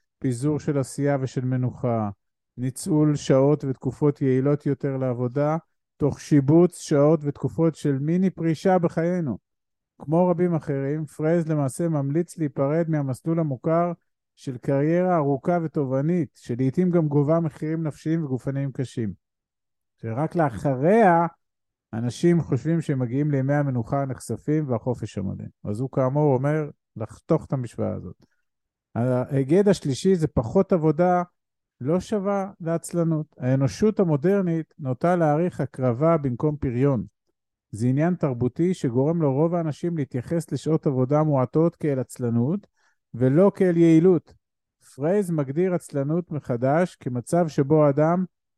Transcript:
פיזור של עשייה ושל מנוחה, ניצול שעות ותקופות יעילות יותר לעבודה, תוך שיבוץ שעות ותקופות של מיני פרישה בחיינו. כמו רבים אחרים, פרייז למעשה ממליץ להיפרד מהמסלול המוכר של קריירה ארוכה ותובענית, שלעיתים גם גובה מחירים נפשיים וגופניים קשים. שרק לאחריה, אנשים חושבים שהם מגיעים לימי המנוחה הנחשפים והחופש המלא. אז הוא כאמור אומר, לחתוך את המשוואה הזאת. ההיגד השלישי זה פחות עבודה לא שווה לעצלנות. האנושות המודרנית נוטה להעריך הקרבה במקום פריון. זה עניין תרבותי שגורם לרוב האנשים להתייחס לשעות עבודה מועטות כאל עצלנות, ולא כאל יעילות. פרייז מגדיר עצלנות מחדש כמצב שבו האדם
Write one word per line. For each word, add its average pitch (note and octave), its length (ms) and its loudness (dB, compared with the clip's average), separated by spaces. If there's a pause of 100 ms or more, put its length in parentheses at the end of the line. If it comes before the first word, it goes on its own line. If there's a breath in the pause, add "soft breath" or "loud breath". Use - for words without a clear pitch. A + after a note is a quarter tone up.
(200)
פיזור C#3 400 -2
של C#3+ 180 -2
עשייה C#3+ 440 -2
ושל B2+ 240 -4
מנוחה, B2+ 640 -2 (480)
ניצול D3+ 580 0
שעות C#3+ 480 2
ותקופות C#3 580 -4
יעילות C3+ 440 0
יותר C#3 320 -4
לעבודה, C3 600 -2 (400)
תוך C#3+ 220 -2
שיבוץ D#3 600 4
שעות D3+ 440 4
ותקופות D3 520 -2
של C#3+ 240 -2
מיני F3 300 0
פרישה E3 480 0
בחיינו. E3+ 600 -2 (640)
כמו E3+ 260 2
רבים F3 280 2
אחרים, D3 500 -4
פרייז D#3 420 0
למעשה D3+ 400 -2
ממליץ D3+ 500 -2
להיפרד D3+ 520 -2
מהמסלול D3+ 500 -2
המוכר E3 520 -2 (440)
של B2+ 220 -10
קריירה E3 580 0
ארוכה C#3+ 480 0
ותובענית, C#3+ 720 -2
שלעיתים C3+ 560 0
גם E3 160 2
גובה D3 320 2
מחירים D#3+ 440 -4
נפשיים D#3 420 -4
וגופניים C3+ 460 -4
קשים. A#2+ 420 -6 (880)
שרק A#2+ 340 -4
לאחריה, E3 920 2 (680)
אנשים B2 480 0
חושבים D3+ 400 -2
שהם C#3 180 -2
מגיעים C3 320 -2
לימי C#3 220 0
המנוחה C#3 480 0
הנחשפים C#3 680 -4
והחופש A#2+ 480 -4
המלא. F#2+ 280 -6 (180)
אז G#2 160 -6
הוא C3 100 -4
כאמור C#3 440 2
אומר, D3 360 -2 (260)
לחתוך - 500 -4
את - 80 -8
המשוואה A2+ 400 -4
הזאת. F2+ 220 -12 (800)
ההיגד C3 720 0
השלישי F3+ 480 0
זה D#3+ 120 0
פחות D3 460 0
עבודה F3 500 2 (580)
לא D#3 180 0
שווה G3 520 -4 (100)
לעצלנות. E3 760 -2
האנושות C3+ 640 0
המודרנית E3 800 0
נוטה D#3 360 0
להעריך E3 460 0
הקרבה C3+ 560 0
במקום D3 400 -2
פריון. B2+ 460 0 (680)
זה G#2+ 160 -2
עניין D3+ 280 2
תרבותי C#3 580 0
שגורם C#3+ 480 0
לרוב D3+ 340 2
האנשים E3+ 420 -4
להתייחס D3+ 540 -6
לשעות D3+ 360 -2
עבודה C3+ 360 2
מועטות D#3 520 2
כאל C#3 240 -2
עצלנות, B2 680 -2 (460)
ולא C#3 420 4
כאל F3+ 220 2
יעילות. E3+ 560 6 (640)
פרייז F3 360 0
מגדיר D#3 420 0
עצלנות D#3 580 -4
מחדש C#3 640 0
כמצב C#3 520 -2
שבו D3+ 380 2
האדם D#3 400 2 (320)